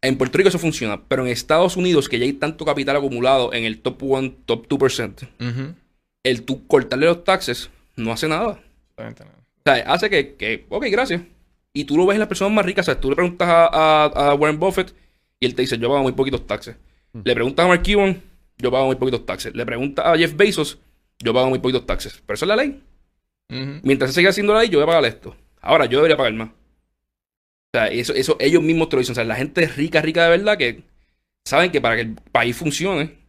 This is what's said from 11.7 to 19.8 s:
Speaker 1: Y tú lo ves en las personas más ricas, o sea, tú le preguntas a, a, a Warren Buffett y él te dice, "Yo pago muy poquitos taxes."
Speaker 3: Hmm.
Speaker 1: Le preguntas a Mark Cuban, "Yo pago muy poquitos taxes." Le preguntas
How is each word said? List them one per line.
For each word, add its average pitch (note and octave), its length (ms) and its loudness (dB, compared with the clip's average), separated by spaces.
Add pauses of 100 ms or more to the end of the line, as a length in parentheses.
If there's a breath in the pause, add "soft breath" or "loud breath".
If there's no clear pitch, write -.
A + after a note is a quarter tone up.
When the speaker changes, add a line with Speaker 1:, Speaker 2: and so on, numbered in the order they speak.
Speaker 1:
Y C#3+ 120 -6
tú C#3 120 -2
lo F3+ 100 4
ves G3 100 4
en G#3+ 40 0
las G#3 80 -2
personas G3 260 -2
más G#3 100 4
ricas, F#3 200 -2
o D#3+ 80 0
sea, - 80 -4
tú C3+ 100 -2
le C#3+ 60 0
preguntas F3 320 -2
a, E3+ 180 6
a, D#3 380 4 (260)
a C#3+ 40 4
Warren D3+ 240 0
Buffett F#3 360 -2 (440)
y B2 80 -2
él B2+ 80 -2
te B2+ 80 0
dice, C3 160 -2
"Yo A2+ 100 -2
pago C#3 140 2
muy B2+ 100 0
poquitos C3 340 -2
taxes." G#2+ 300 -8 (360)
Speaker 3:
Hmm. A2+ 120 -16
Speaker 1:
Le B2 100 2
preguntas B2+ 300 0
a F3+ 40 4
Mark F3 160 4
Cuban, F#3+ 360 2 (380)
"Yo B2 140 -2
pago C3 140 2
muy C3 100 0
poquitos B2+ 280 -2
taxes." G2 300 -8
Le A2+ 100 -6
preguntas B2+ 400 -4